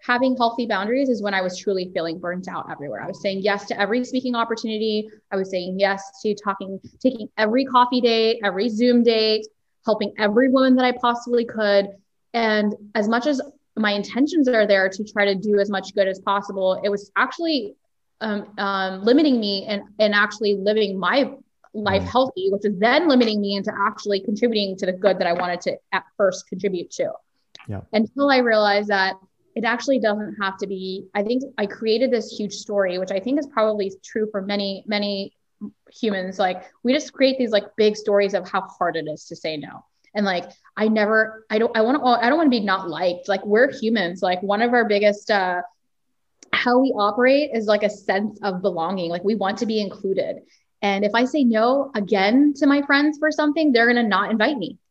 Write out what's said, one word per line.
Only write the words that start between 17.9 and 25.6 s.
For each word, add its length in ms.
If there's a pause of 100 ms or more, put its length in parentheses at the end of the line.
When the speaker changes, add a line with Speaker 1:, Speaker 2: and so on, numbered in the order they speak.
Speaker 1:
um, 380
um, 460
limiting 360
me 280
and, 160 (160)
and 140
actually 420
living 440
my 320 (420)
life 300
Speaker 2:
Mm. 40
Speaker 1:
healthy, 440
which 140
is 120
then 300
limiting 320
me 160
into 160 (160)
actually 320
contributing 580
to 80
the 60
good 280
that 80
I 60
wanted 280